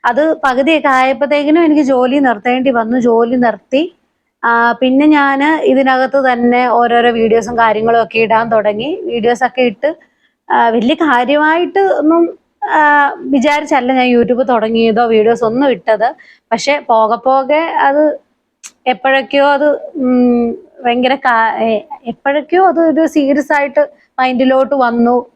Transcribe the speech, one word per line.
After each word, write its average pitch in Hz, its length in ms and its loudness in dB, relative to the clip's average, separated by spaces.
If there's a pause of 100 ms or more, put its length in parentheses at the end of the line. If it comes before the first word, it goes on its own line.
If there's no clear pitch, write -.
അത് 302 380 0
പകുതിയൊക്കെ 285 440 0
ആയപ്പോഴത്തേക്കിനും 277 760 0
എനിക്ക് 302 180 2
ജോലി 254 380 0
നിർത്തേണ്ടി 254 520 0
വന്നു. 233 280 -2
ജോലി 233 360 0
നിർത്തി. 247 600 -2 (480)
ആ, 233 280 2
പിന്നെ 262 340 0
ഞാൻ 277 380 2
ഇതിനകത്ത് 262 760 0
തന്നെ 247 520 0
ഓരോരോ 240 420 2
വീഡിയോസും 226 460 0
കാര്യങ്ങളും 226 460 2
ഒക്കെ 220 160 -4
ഇടാൻ 226 300 0
തുടങ്ങി. 220 540 -2
വീഡിയോസ് 240 400 -2
ഒക്കെ 247 180 -4
ഇട്ട്, 254 340 -2 (560)
ആ, 233 160 2
വലിയ 233 260 0
കാര്യമായിട്ട് 302 840 0
ഒന്നും, 339 580 0 (320)
ആ, 294 500 2
വിചാരിച്ചല്ല 277 760 -2
ഞാൻ 254 140 0
YouTube 240 360 0
തുടങ്ങിയതോ 226 640 0
വീഡിയോസ് 233 380 2
ഒന്നും 247 260 0
ഇട്ടത്. 226 460 -2 (360)
പക്ഷെ 277 380 -2
പോകെ 220 260 2
പോകെ 262 460 0 (180)
അത് 294 400 0 (680)
എപ്പോഴൊക്കെയോ 269 600 0
അത്, 285 340 0 (140)
ഉം, 247 560 0 (340)
ഭയങ്കര 247 300 0
കാ-, 226 400 0
ഏ, 220 260 -2 (240)
എപ്പോഴൊക്കെയോ 294 600 -2
അത് 330 120 0
ഒരു 320 260 2
സീരിയസ് 285 480 0
ആയിട്ട് 285 360 0 (300)
മൈൻഡിലോട്ട് 262 560 0
വന്നു. 240 500 0 (100)